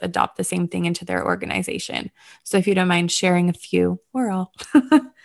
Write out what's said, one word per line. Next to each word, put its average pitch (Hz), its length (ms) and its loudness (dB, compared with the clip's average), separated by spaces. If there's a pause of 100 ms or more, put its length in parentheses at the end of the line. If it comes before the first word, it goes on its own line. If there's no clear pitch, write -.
adopt - 360 -2
the 190 60 -4
same 180 240 -2
thing 175 180 -4
into 170 200 -4
their - 180 -2
organization? - 880 -4 (340)
So - 140 -2
if 185 80 2
you 202 80 2
don't 180 140 2
mind 175 240 2
sharing 175 380 2
a 175 40 0
few, 180 460 0 (120)
we're 247 200 -2
all. 185 200 -4 (220)
<laughs> 285 80 6 (420)